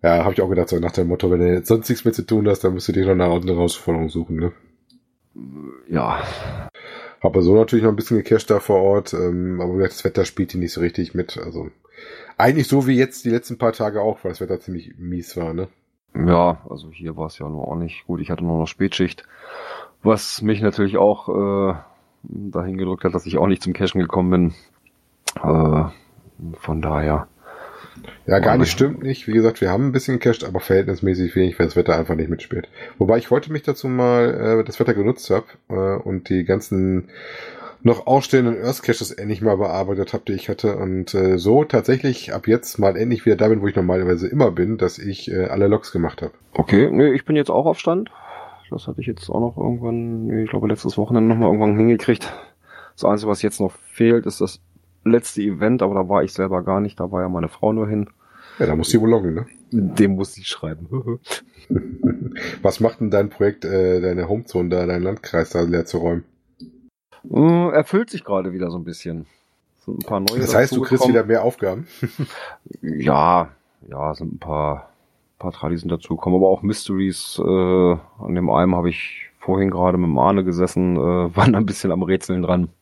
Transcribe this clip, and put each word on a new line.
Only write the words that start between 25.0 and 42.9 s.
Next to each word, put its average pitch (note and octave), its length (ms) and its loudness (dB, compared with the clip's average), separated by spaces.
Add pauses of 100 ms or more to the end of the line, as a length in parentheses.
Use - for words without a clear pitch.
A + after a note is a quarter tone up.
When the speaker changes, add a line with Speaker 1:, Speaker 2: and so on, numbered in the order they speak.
Speaker 2:
Äh, D#2 400 4 (760)
von D#2 240 -6
daher. D#2 460 -2 (1000)
Speaker 1:
Ja, G2 120 4
gar G#2+ 140 4
Speaker 2:
Ja. B2 60 4
Speaker 1:
nicht, - 120 2
stimmt C3+ 300 0
nicht. C3+ 260 -6
Wie A2 60 -4
gesagt, A2+ 280 4
wir F#2 100 2
haben A#2 160 0
ein C3+ 40 0
bisschen B2+ 280 -2
gecached, A#2 240 2
aber F#2 160 -4
verhältnismäßig F#2+ 760 0
wenig, F#2 220 2
weil F2 80 2
das D#2+ 100 -4
Wetter F2 220 2
einfach E2 180 -2
nicht D#2+ 140 -4
mitspielt. - 400 -8 (280)
Wobei G#2 200 4
ich - 140 -2
heute C#3+ 200 0
mich D3+ 120 -6
dazu C3+ 240 -4
mal, A#2+ 720 2
äh, A2 40 0
das A2 160 -8
Wetter A#2 140 2
genutzt G2+ 380 0
hab, F2+ 140 0 (240)
äh, F#2+ 280 -2
und F#2+ 320 -6
die F#2 160 2
ganzen F#2+ 640 0 (720)
noch A2+ 260 4
ausstehenden B2+ 560 2
Earth B2+ 200 -4
Caches - 280 -2
endlich G#2 300 -6
mal G#2 160 4
bearbeitet F#2+ 560 -2
hab, A2+ 120 -6
die G#2+ 80 -4
ich F#2+ 160 -8
hatte. G2+ 280 -2
Und, F#2 360 -4
äh, F#2 240 2
so G#2 260 4
tatsächlich C3 680 0
ab - 140 -6
jetzt - 320 0
mal G2 160 4